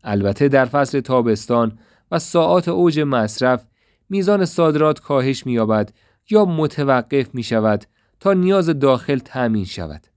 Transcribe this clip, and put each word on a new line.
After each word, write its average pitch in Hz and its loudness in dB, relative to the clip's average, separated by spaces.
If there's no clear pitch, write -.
البته 101 0
در 131 4
فصل 139 -2
تابستان 117 -2
و 165 -2
ساعات 175 0
اوج 175 0
مصرف، 127 0
میزان 196 0
صادرات 156 0
کاهش 135 -2
می‌یابد 110 0
یا 214 4
متوقف 143 -2
می‌شود 110 0
تا 196 0
نیاز 185 2
داخل 139 0
تأمین 113 -2
شود. 78 -12